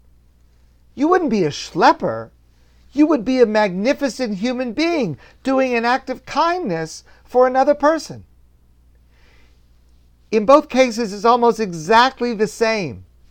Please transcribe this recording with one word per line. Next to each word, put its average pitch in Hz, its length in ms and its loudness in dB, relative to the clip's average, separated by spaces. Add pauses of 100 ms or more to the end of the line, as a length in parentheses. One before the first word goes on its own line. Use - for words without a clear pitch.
(960)
you 285 140 0
wouldn't 359 200 2
be 196 140 0
a 147 60 0
schlepper. 175 800 0 (640)
You 294 140 4
would 262 180 0
be 254 160 2
a 233 40 6
magnificent 214 920 -2
human 247 360 -4
being 277 460 -2 (260)
doing 262 320 0
an 226 80 -2
act 254 260 -2
of 254 160 -12
kindness 277 800 -4 (220)
for 254 200 4
another 262 300 2
person. 285 480 -2 (2000)
In 214 140 0
both 294 240 4
cases, 240 420 0
it's 202 140 -6
almost 233 340 2
exactly 220 720 0
the 202 140 -2
same 185 560 -4 (280)